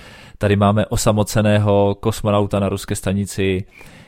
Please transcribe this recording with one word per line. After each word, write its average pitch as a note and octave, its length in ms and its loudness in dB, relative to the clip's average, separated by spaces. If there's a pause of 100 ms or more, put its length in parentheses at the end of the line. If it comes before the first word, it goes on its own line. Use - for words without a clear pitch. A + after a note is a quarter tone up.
(380)
tady - 180 2
máme G#2 300 2
osamoceného G#2 1120 2
kosmonauta G#2 600 -2
na G2 100 -2
ruské G2 260 -6
stanici, G2 680 -2 (440)